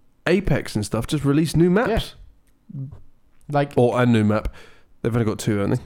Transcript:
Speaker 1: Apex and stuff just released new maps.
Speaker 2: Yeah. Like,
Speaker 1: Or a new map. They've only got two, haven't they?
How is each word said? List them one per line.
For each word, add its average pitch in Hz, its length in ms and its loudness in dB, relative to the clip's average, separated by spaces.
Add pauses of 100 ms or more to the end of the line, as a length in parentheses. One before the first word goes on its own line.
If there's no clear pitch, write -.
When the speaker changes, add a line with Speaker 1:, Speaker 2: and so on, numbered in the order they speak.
(260)
Speaker 1:
Apex 165 500 0
and 104 100 -2
stuff 113 200 -2
just 143 200 -4
released 143 320 2
new 175 120 4
maps. 214 460 0 (580)
Speaker 2:
Yeah. 135 120 -10 (640)
Like, 143 260 -2
Speaker 1:
Or 120 260 2
a 123 40 4
new 113 180 4
map. 107 300 0 (480)
They've 117 140 -2
only 117 100 2
got 104 140 -4
two, 107 200 -2
haven't 101 180 0
they? - 80 -6